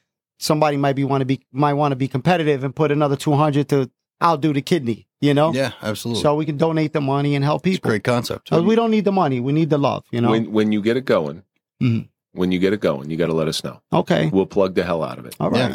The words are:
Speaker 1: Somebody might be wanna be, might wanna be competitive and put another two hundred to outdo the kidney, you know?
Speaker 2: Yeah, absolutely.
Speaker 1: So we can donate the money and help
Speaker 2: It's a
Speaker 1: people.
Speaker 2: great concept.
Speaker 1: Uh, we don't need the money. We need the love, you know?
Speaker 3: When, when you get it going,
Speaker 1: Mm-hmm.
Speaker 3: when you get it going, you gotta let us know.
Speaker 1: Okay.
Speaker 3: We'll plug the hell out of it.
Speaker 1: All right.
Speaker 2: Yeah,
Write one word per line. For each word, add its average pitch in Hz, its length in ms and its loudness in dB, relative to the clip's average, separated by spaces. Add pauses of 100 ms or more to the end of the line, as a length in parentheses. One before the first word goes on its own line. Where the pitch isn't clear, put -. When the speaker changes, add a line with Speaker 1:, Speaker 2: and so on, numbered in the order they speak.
(380)
Speaker 1:
Somebody 151 380 2
might 139 180 0
be 139 100 -2
wanna 135 200 0
be, 131 160 -2 (120)
might 143 220 0
wanna 143 220 0
be 135 120 -2
competitive 147 540 0
and 139 120 -6
put 151 180 0
another 143 240 0
two 151 180 -2
hundred 143 360 2
to 139 200 0 (320)
outdo 156 300 2
the 139 100 -2
kidney, 123 460 -2 (120)
you 143 140 2
know? 147 180 2
Speaker 2:
Yeah, 127 200 -2 (100)
absolutely. 107 400 -6
Speaker 1:
So 147 140 2
we 156 100 -4
can 151 100 -6
donate 160 360 0
the 156 80 -2
money 143 340 0
and 139 100 0
help 151 220 0
Speaker 2:
It's 185 80 0
a 175 40 -4
Speaker 1:
people. - 120 -4
Speaker 2:
great 110 140 -2
concept. - 480 -4
Speaker 1:
Uh, 165 100 2
we 214 140 4
don't 226 160 2
need 214 120 2
the 202 80 0
money. 147 280 0
We 135 120 -2
need 156 180 2
the 147 80 2
love, 120 340 -2
you 120 80 -2
know? 120 100 4
Speaker 3:
When, 113 220 0
when 107 200 2
you 107 80 0
get 113 160 0
it 131 80 -4
going, 85 380 0 (400)
Speaker 1:
Mm-hmm. 113 240 0 (320)
Speaker 3:
when 92 140 0
you 90 80 0
get 95 120 2
it 107 80 -2
going, 73 300 -2
you 80 60 -6
gotta 82 180 0
let 80 140 0
us - 160 -6
know. - 180 -14 (100)
Speaker 1:
Okay. 165 400 2
Speaker 3:
We'll 95 140 2
plug 95 300 0
the 92 80 2
hell 85 180 -4
out 62 160 -8
of - 80 -16
it. - 140 -18
Speaker 1:
All 156 100 0
right. - 80 0
Speaker 2:
Yeah, 123 160 0